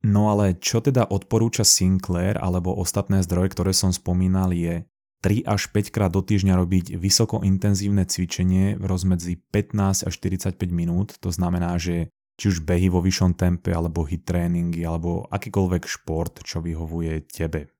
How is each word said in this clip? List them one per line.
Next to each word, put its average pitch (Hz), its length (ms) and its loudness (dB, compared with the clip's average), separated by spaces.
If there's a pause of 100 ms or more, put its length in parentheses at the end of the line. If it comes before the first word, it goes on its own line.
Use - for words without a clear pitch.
No 104 260 4
ale 101 240 2
čo - 240 -2
teda 127 300 2
odporúča 110 580 0
Sinclair 92 720 2
alebo 90 380 -2
ostatné 98 480 0
zdroje, 90 260 0
ktoré 92 220 0
som 95 160 2
spomínal, 92 640 0
je 85 320 -2 (340)
tri 104 240 0
až 101 300 -2
päť 104 160 0
krát 95 240 0
do 98 80 2
týždňa 95 340 4
robiť 90 300 2 (100)
vysokointenzívne 98 1080 2
cvičenie 92 720 0
v 95 80 -6
rozmedzi 90 640 0
pätnásť 101 580 0
až 90 80 -6
štyridsaťpäť 92 560 -4
minút, 85 480 -2
to 85 140 -4
znamená, 87 420 0
že 85 380 -2 (260)
či - 80 0
už 82 160 0
behy 87 240 2
vo 90 160 2
vyššom 92 320 2
tempe, 87 400 0
alebo 82 320 -2
hit 85 160 -6
tréningy, 85 640 -2
alebo 85 400 -4
akýkoľvek 92 560 -2
šport, - 640 -8
čo 82 160 -8
vyhovuje 82 640 -6
tebe. 80 400 -6 (120)